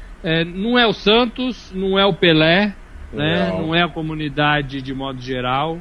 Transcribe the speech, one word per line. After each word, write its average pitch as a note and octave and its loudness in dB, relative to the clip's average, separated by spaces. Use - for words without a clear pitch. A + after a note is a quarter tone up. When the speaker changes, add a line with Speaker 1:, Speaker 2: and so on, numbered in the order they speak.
Speaker 1:
É, E3 0
não G3 0
é A#3+ 6
o G#3 2
Santos, A#3 0
não F#3+ 0
é G3 4
o G3+ 4
Pelé, E3+ 4
né, E3 -2
Speaker 2:
Não. - -4
Speaker 1:
não D#3+ -2
é E3+ 4
a E3+ 0
comunidade D3 -2
de C3+ -8
modo C3+ -8
geral, C3 -2